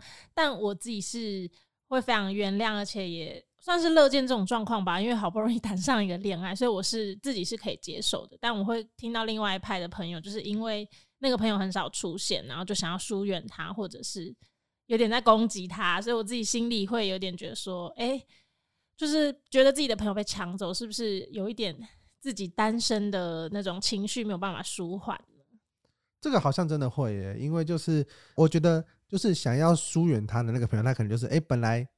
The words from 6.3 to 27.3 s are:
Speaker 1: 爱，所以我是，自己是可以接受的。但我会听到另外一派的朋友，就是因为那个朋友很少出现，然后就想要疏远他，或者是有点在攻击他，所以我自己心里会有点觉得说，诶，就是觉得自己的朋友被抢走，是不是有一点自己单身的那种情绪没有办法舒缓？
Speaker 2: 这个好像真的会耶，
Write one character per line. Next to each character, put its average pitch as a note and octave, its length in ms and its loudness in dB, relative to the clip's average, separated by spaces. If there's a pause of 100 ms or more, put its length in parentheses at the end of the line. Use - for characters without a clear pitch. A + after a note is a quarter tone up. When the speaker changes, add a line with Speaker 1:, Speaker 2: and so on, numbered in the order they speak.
Speaker 1:
爱， F#3 120 -4
所 A3 140 0
以 - 20 4
我 G3 140 0
是， G#3+ 400 -2
自 C4+ 100 -4
己 F#3+ 120 -2
是 A3+ 120 -6
可 A3 140 -6
以 - 100 -8
接 E3+ 220 -10
受 - 240 -2
的。 - 140 -20
但 A#3 160 0
我 G3+ 80 0
会 A3+ 200 -2 (120)
听 A#3 160 -8
到 A3+ 120 -2
另 A3 160 -2
外 G3+ 140 0
一 F#3+ 60 -4
派 G3 180 -4
的 F3 80 -4
朋 F3+ 220 -8
友， E3+ 120 -6
就 F3 80 -14
是 G#3 140 -8
因 G#3 180 -4
为 G#3+ 260 -4 (340)
那 C4 100 2
个 B3 80 2
朋 A3 80 2
友 G#3 100 4
很 F#3+ 140 0
少 F3+ 180 -2
出 F3+ 300 -6
现， C3 280 -2
然 C3 120 -10
后 F#3 60 -6
就 G3+ 100 -4
想 F3+ 160 -2
要 F#3 80 -4
疏 G3 260 -4
远 F#3+ 220 -4
他， E3 260 -10
或 G3 140 -6
者 - 160 -14
是 F#3+ 320 -10 (520)
有 A3+ 120 2
点 A3+ 100 6
在 A#3 120 2
攻 A3+ 280 8
击 F#3 200 -6
他， F3+ 340 0
所 A#3 100 -2
以 A#3+ 40 2
我 A3+ 80 -2
自 A3 100 -6
己 A#3 80 -2
心 A#3 260 0
里 A3 160 0
会 A3 220 0
有 F#3+ 100 -2
点 F#3 200 -6
觉 - 120 -10
得 - 60 -10
说， F3+ 420 -8
诶， B3 280 -4 (720)
就 D#4 120 -2
是 D4 260 2 (160)
觉 C4 140 6
得 C#4 80 8
自 C#4 80 -2
己 C#4+ 80 0
的 A3 80 2
朋 G#3+ 100 -2
友 G3+ 80 0
被 G#3 80 -2
抢 F#3 340 -6
走， F#3+ 160 -4
是 A#3 140 -6
不 G#3+ 60 -10
是 G#3 280 -2 (100)
有 G3+ 180 -6
一 A#3 60 -6
点 G3 220 -4 (440)
自 C4 140 -6
己 F#3+ 140 -6
单 A3 320 0
身 G#3 320 0
的 E3+ 400 -4
那 G3+ 100 -4
种 F#3 180 -4
情 G#3 260 -2
绪 A3+ 180 -4
没 G#3 80 -4
有 F3+ 60 -4
办 F#3+ 140 -4
法 C#3 80 -6
舒 F3 380 -6
缓？ G#3 180 -6 (1040)
Speaker 2:
这 D4+ 80 -4
个 B3 120 6
好 C#3 100 4
像 E3+ 160 0
真 D3+ 140 0
的 B2+ 100 0
会 A#2 240 -2
耶， G2 240 -4